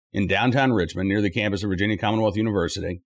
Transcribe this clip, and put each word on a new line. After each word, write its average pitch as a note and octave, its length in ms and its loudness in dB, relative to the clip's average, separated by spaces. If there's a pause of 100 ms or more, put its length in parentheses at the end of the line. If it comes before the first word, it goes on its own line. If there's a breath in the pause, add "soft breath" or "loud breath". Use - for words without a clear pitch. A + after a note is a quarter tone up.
(140)
in G2+ 140 0
downtown B2 440 2
Richmond F#2 380 0
near G#2 120 2
the G2+ 100 0
campus G2+ 320 -2
of G#2 60 -2
Virginia G2 280 0
Commonwealth G#2+ 400 0
University. F2+ 720 -2